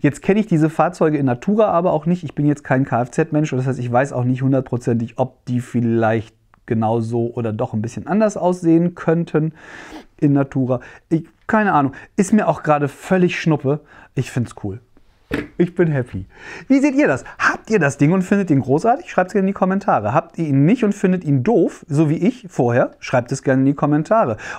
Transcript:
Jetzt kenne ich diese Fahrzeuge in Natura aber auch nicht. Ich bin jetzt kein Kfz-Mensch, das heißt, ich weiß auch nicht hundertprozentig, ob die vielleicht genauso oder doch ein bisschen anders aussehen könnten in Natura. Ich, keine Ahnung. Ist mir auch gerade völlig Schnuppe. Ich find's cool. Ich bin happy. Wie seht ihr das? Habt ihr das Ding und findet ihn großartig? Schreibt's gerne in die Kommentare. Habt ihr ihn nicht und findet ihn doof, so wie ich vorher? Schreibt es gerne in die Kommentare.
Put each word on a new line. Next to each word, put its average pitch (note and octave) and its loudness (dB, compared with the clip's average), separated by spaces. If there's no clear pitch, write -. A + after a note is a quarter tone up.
Jetzt C#3+ 0
kenne G3+ 2
ich G#3+ 0
diese D#3+ 2
Fahrzeuge D#3 0
in C#3 0
Natura G3+ 0
aber F3 0
auch D3+ -2
nicht. F3 -2
Ich - -12
bin D3 0
jetzt D3 0
kein C3+ 0
Kfz-Mensch, D3+ 0
das B2+ -2
heißt, C3 -2
ich A#2+ -6
weiß C3+ 2
auch B2 -2
nicht B2+ 0
hundertprozentig, B2+ -2
ob - -6
die B2 -4
vielleicht A#2 -2
genauso A#2 -2
oder A2+ -4
doch A#2+ -6
ein G#2+ -2
bisschen A#2 -10
anders G#3 0
aussehen F3 2
könnten D#3+ -2
in D3 2
Natura. C3+ 0
Ich, E3 -2
keine G#3+ 0
Ahnung. C#3 2
Ist G3 0
mir G3+ 4
auch D#3 0
gerade D3 2
völlig F3+ 0
Schnuppe. D3+ 0
Ich C3 -4
find's A#2 -4
cool. G#2 -8
Ich F3 0
bin F3 2
happy. B2 -4
Wie C4+ 4
seht C4+ 2
ihr D4 2
das? C3+ 0
Habt - -2
ihr G#3+ 4
das C#3+ 0
Ding D3 4
und F#3+ 2
findet F#3+ 0
ihn C#3 4
großartig? D#3+ 0
Schreibt's F3+ -2
gerne G3 0
in G3 -2
die - -
Kommentare. F#3 0
Habt - -2
ihr E3 -4
ihn C#3 4
nicht A3 4
und G#3 2
findet F#3 0
ihn C#3+ 2
doof, G#3 0
so D3 2
wie D#3+ 0
ich G3 -2
vorher? B2 0
Schreibt - -4
es C3+ -6
gerne C3+ 2
in C3+ 2
die C#3 2
Kommentare. D3 0